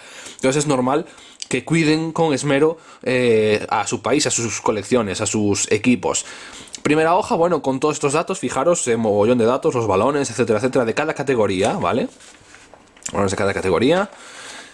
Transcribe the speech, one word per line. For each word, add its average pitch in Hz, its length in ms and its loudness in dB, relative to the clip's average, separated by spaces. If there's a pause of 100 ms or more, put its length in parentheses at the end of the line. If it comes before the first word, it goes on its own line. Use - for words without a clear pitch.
(360)
Entonces 151 280 0
es 147 40 -4
normal 135 400 0 (420)
que 127 140 -2
cuiden 160 480 0
con 160 220 0
esmero, 143 440 2 (240)
eh, 110 680 2
a 104 180 -2
su 107 160 -6
país, 135 240 0
a - 20 -2
sus 117 320 -4
colecciones, 110 600 -2
a 107 40 -2
sus 104 460 0
equipos. 110 540 0 (580)
Primera 160 320 2
hoja, 214 200 0
bueno, 170 280 2
con 131 160 -2
todos 151 160 0
estos 143 180 -2
datos, 175 240 -2
fijaros, 139 500 0
eh, 113 100 2
mogollón 110 420 2
de 110 60 4
datos, 135 280 2
los 117 140 0
balones, 131 420 2
etcétera, 110 300 0
etcétera, 127 260 0
de 110 80 -2
cada 151 220 -2
categoría, 113 580 0
¿vale? 123 340 -2 (1080)
Balones 98 180 0
de 98 60 -4
cada 98 160 0
categoría. 104 580 0 (640)